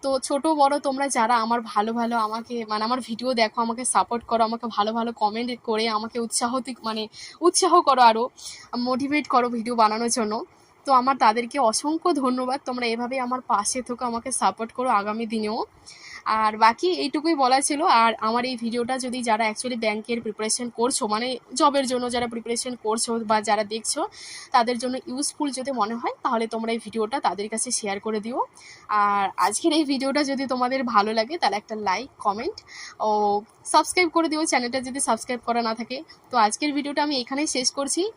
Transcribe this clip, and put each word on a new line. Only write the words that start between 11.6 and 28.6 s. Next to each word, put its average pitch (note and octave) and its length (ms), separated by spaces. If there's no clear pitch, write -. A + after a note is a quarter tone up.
অসংখ্য D#4+ 400
ধন্যবাদ, B3+ 360
তোমরা B3 180
এভাবেই A#3+ 400
আমার B3+ 140
পাশে G#3 300
থেকো, A#3+ 220
আমাকে A#3 260
সাপোর্ট C#4+ 320
করো B3+ 160
আগামী G#3+ 260
দিনেও। G#3+ 320
আর A3 300
বাকি A3 320
এইটুকুই D4+ 320
বলা C4+ 260
ছিল। C#4+ 200
আর A3+ 180
আমার A3+ 240
এই B3+ 120
ভিডিওটা A#3 420
যদি B3+ 240
যারা A3+ 300
actually B3 320
ব্যাংকের A3 360
প্রিপারেশন A3 460
করছো, B3+ 280
মানে, A#3+ 200
জবের C#4 320
জন্য B3 240
যারা A#3+ 160
প্রিপারেশন A#3 460
করছো A3+ 280
বা A3 100
যারা G#3+ 240
দেখছো, A3 360
তাদের B3 260
জন্য B3+ 160
ইউজফুল C#4+ 420
যদি C4 140
মনে A3+ 220
হয়, D#4+ 280
তাহলে A#3 240
তোমরা A3+ 260
এই A#3 120
ভিডিওটা A3 360
তাদের G3+ 280
কাছে A3+ 220
শেয়ার G3+ 300
করে A3 200
দিও। A#3 180